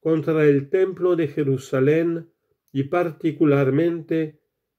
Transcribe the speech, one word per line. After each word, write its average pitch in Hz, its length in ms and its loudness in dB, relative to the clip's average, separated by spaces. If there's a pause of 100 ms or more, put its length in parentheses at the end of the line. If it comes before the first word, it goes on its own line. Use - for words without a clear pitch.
contra 160 440 0
el 139 260 4
templo 180 440 0
de 160 140 0
Jerusalén 147 1040 -2 (400)
y 135 120 -2
particularmente 156 1600 -2 (380)